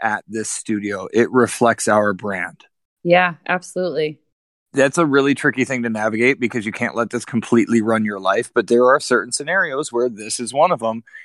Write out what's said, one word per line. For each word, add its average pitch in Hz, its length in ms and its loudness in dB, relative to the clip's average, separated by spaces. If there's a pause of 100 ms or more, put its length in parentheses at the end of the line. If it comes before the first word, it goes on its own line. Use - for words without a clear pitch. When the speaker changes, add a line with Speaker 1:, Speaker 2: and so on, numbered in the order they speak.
Speaker 1:
at 107 240 -4
this 107 240 -8
studio. 101 640 -6
It 107 180 2
reflects 117 580 2
our 104 260 4
brand." 90 500 -8 (380)
Speaker 2:
Yeah, 175 320 2 (120)
absolutely. 165 720 -4 (520)
Speaker 1:
That's 135 260 2
a 170 80 4
really 139 280 2
tricky 131 300 0
thing 127 200 -4
to 117 60 -2
navigate 110 500 0
because 117 260 -4
you 110 60 -4
can't 104 240 -4
let 113 140 -2
this 120 140 -6
completely 113 580 2
run 110 220 0
your 104 140 -6
life, 95 360 0
but 113 120 2
there 120 200 4
are 135 120 6
certain 120 320 0
scenarios 151 600 -4
where 120 160 0
this 107 320 -8
is 113 140 -8
one 165 180 4
of 147 80 -2
them, 113 240 -4 (200)